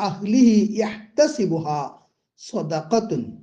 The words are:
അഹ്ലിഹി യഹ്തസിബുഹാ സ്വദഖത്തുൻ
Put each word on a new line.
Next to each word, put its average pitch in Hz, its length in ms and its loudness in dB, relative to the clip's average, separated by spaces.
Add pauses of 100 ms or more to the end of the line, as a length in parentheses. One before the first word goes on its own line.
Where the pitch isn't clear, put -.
അഹ്ലിഹി 214 500 4 (240)
യഹ്തസിബുഹാ 170 960 -2 (680)
സ്വദഖത്തുൻ 160 760 -2 (200)